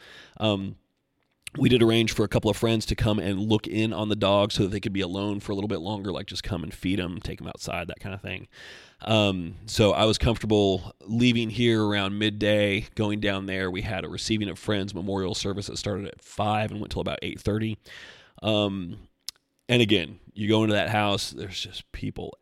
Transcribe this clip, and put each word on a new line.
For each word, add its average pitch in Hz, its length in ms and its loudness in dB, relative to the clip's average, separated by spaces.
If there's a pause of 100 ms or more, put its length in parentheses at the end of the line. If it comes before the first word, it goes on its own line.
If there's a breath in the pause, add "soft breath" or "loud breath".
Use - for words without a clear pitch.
(380 loud breath)
um, 101 380 -2 (840)
we 131 120 4
did 120 120 6
arrange 113 300 6
for 113 140 2
a - 20 2
couple - 240 2
of - 60 0
friends 113 300 2
to - 80 0
come 107 220 2
and 95 220 -2
look 107 260 2
in 110 280 0
on 107 160 -2
the 104 60 0
dogs 101 400 4
so 110 80 2
that 92 60 0
they 101 120 -4
could 107 100 -4
be 95 100 -2
alone 98 380 -2
for 104 140 -6
a - 20 -2
little 101 140 -2
bit 95 100 -2
longer, 98 320 -4
like, 82 160 -6
just - 160 -8
come 87 200 -4
and - 100 -8
feed 92 260 -2
'em, 87 220 -4
take - 200 -10
'em - 60 -10
outside, - 400 -8
that - 140 -12
kind 98 120 -10
of 98 80 -12
thing. 98 260 -10 (540 loud breath)
Um, 98 540 2 (100)
so 104 280 4
I 95 120 4
was 110 120 2
comfortable 104 760 2 (120)
leaving 117 440 2
here 113 340 4
around 101 360 0
midday, 104 760 2
going 107 260 -2
down 98 240 -2
there. 95 260 -2
We 95 120 -4
had 95 200 -4
a 80 60 -8
receiving 104 400 -2
of 78 100 -10
friends 101 340 -2
memorial 95 400 -2
service 98 340 -4
that - 100 -8
started 101 300 -4
at - 140 -16
five 107 500 -2
and 104 80 -6
went - 120 -8
till 92 100 -2
about 82 200 -4
eight - 180 -6
thirty. 110 380 0 (640 loud breath)
Um, 98 540 0 (720)
and 120 120 6
again, 101 380 2 (140)
you 104 140 -4
go 110 160 6
into 107 120 4
that 90 140 2
house, 104 420 2
there's 92 280 -10
just - 320 -12
people - 500 -8